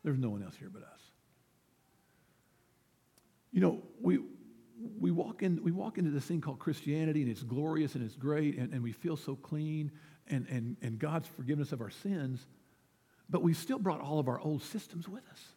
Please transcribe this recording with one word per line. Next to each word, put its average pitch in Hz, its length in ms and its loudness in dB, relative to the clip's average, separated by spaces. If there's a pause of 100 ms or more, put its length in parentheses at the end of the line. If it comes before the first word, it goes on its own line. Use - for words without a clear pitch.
There's 139 160 2
no 123 100 2
one 101 140 -2
else 85 140 -10
here 95 160 -14
but - 100 -16
us. - 180 -20 (2500)
You 185 80 6
know, 180 220 4 (180)
we, 277 180 6 (800)
we 175 140 4
walk 196 320 0
in, 175 180 2
we 175 80 4
walk 196 280 -2
into 165 120 4
this 143 140 0
thing 170 160 0
called 143 180 -6
Christianity, 151 640 0
and 120 80 2
it's 110 140 -6
glorious 151 500 0
and 127 100 -2
it's 110 120 -6
great, 147 420 2
and, 123 140 -2
and 127 100 -2
we 117 80 0
feel 160 260 -4
so 135 200 -6
clean, 151 560 -2 (340)
and, 131 220 0
and, 120 340 -2
and 113 160 -4
God's 156 300 -2
forgiveness 143 420 -2
of 123 100 -4
our 104 100 -6
sins, 139 540 -4 (840)
but 156 140 4
we've 165 140 8
still 262 220 -2
brought 185 220 2
all 151 180 2
of 139 100 4
our 120 120 2
old 151 220 0
systems 180 460 -8
with 214 220 -10
us. - 100 -20 (160)